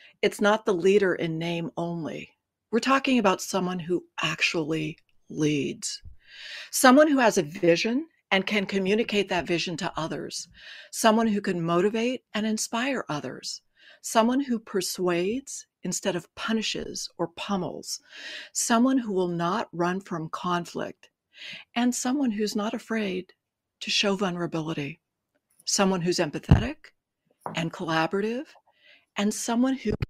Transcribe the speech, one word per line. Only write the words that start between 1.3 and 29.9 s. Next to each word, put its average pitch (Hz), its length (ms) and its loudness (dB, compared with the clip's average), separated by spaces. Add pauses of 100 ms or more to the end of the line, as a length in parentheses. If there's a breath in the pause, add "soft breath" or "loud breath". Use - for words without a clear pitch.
name 170 380 -4
only. 170 540 -6 (420)
We're 226 80 2
talking 262 380 2
about 208 220 2
someone 180 380 -2
who 170 260 -2 (160)
actually 160 760 -2 (300)
leads. 147 760 -2 (680 loud breath)
Someone 277 360 8
who 285 120 4
has 220 200 4
a 185 40 4
vision 180 640 2 (240)
and 190 160 2
can 208 200 0
communicate 196 600 0
that 175 180 -2
vision 170 300 -2
to 180 200 -6
others. - 520 -8 (420 loud breath)
Someone 226 380 4
who 202 120 2
can 180 220 -2
motivate 208 600 2 (120)
and 214 100 -2
inspire 226 640 -2
others. - 520 -8 (420 soft breath)
Someone 240 380 4
who 254 180 0
persuades 185 1080 -2 (180)
instead 185 320 -2
of - 180 -10
punishes - 760 -4 (100)
or 170 100 -2
pummels. - 720 -6 (520 loud breath)
Someone 254 460 4
who 226 140 -4
will 180 160 2
not 175 440 -2
run 175 280 0
from 160 300 -6
conflict. - 800 -6 (680 loud breath)
And 247 180 2
someone 254 360 0
who's 208 260 -2
not 214 160 -2
afraid 202 600 -4 (480)
to - 100 -6
show 196 260 2
vulnerability. 165 840 -4 (680)
Someone 190 340 2
who's 170 180 0
empathetic 175 580 2 (760)
and 165 180 -2
collaborative, 196 760 0 (720 soft breath)
and 208 160 2
someone 240 420 2
who 208 180 -2 (180)